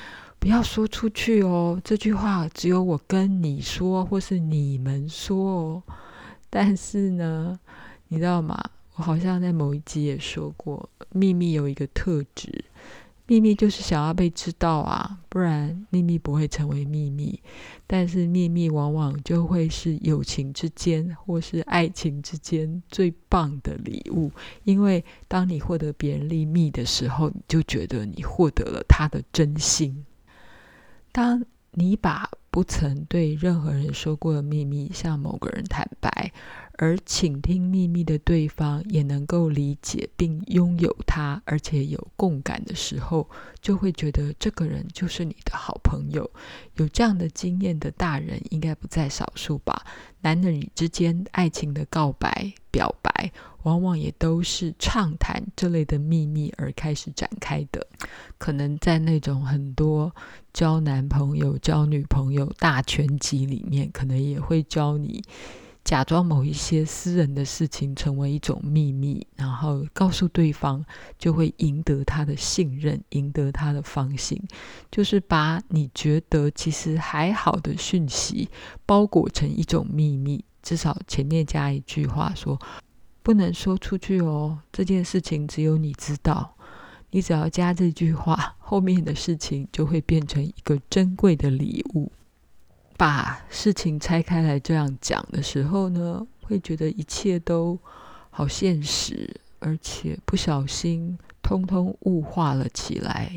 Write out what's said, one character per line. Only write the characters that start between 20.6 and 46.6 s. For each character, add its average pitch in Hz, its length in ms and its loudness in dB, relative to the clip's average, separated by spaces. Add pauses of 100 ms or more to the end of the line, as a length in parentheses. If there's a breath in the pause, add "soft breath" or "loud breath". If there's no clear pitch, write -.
间 170 440 -2 (100)
或 170 140 -2
是 165 220 -4
爱 170 260 2
情 147 340 -4
之 - 160 -10
间 160 520 -4
最 180 240 2 (160)
棒 151 340 2
的 147 120 -6
礼 - 280 -8 (100)
物， 156 160 0 (360 loud breath)
因 196 160 4
为 190 220 4 (240 loud breath)
当 185 200 2
你 170 120 0
获 170 180 -2
得 151 160 -2
别 143 240 -2
人 143 80 -2
秘 160 200 0
密 160 240 4
的 127 160 -4
时 - 220 -2
候， 139 220 2
你 - 180 -10
就 160 160 4
觉 - 240 -4
得 107 180 -4
你 95 180 -8
获 - 260 2
得 - 160 0
了 - 240 -6
他 - 180 6
的 143 140 -4 (100)
真 147 260 2
心。 147 480 0 (1080 loud breath)
当 240 320 2 (260)
你 185 240 4
把 - 340 -2 (220)
不 175 120 2
曾 147 420 0
对 160 300 2
任 170 260 2
何 151 100 0
人 143 220 0
说 151 220 -2
过 160 180 0
的 147 80 0
秘 147 240 -2
密 143 280 -4
向 160 240 -2
某 143 200 -4
个 - 140 -6
人 - 120 -6
坦 - 260 -4 (120)
白， - 300 -2 (480 loud breath)
而 160 260 4
倾 143 360 -2
听 180 200 2
秘 185 260 2
密 170 160 2
的 160 160 2
对 160 280 2
方 151 420 -2
也 156 140 2
能 143 220 -2
够 170 240 2
理 143 320 0
解 - 340 -6
并 165 320 0
拥 175 320 4
有 170 160 2 (120)
它， 147 380 0
而 - 140 0
且 143 260 0
有 147 300 -6
共 165 260 0
感 - 240 -4
的 - 100 -8
时 - 240 -6
候， 151 280 -2 (340 loud breath)
就 202 140 0
会 190 160 0
觉 151 200 -2
得 147 220 0
这 - 180 -2
个 - 140 -2
人 147 280 -4
就 - 140 -4
是 - 160 -6
你 160 120 -6 (100)
的 - 100 -2
好 - 280 -8
朋 143 280 -2
友。 147 180 -4 (460 loud breath)